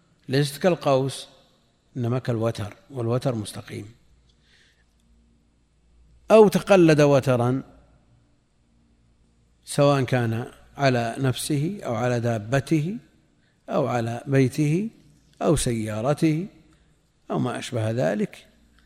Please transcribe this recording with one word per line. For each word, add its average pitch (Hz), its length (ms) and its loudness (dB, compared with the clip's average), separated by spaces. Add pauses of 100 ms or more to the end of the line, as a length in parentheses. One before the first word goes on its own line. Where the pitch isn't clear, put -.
(300)
ليست 139 320 -2
كالقوس، 139 680 0 (680)
إنما 123 220 -2
كالوتر، 113 560 -4 (140)
والوتر 123 460 -4
مستقيم. 107 500 -10 (2500)
أو 214 160 10
تقلد 170 540 4
وترا، 131 600 2 (2000)
سواء 143 380 2
كان 120 480 -2 (260)
على 120 400 0
نفسه 147 680 -2
أو 120 100 -4
على 120 240 -2
دابته 131 800 -2 (720)
أو 143 180 0
على 120 400 -4
بيته 147 640 0 (520)
أو 160 140 2
سيارته 131 920 -2 (840)
أو 175 80 -2
ما 123 200 -4
أشبه 113 320 -4
ذلك، 180 560 -4 (380)